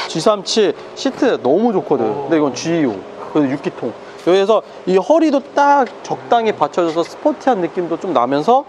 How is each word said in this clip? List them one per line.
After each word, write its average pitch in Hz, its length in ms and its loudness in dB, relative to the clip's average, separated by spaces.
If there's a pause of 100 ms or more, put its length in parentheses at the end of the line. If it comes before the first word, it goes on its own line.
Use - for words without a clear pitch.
지삼칠 196 640 0 (220)
시트 262 480 -2
너무 202 300 2
좋거든. 117 480 0
근데 160 160 0
이건 143 160 0
지이오. 135 420 -2 (360)
그래서 143 200 2
육기통. 143 400 -6 (340)
여기서 196 360 4 (220)
이 185 140 2
허리도 285 420 2 (140)
딱 285 320 4 (160)
적당히 226 500 0
받쳐줘서 165 500 0
스포티한 254 580 -2
느낌도 165 380 -4
좀 190 140 -4
나면서, 147 560 2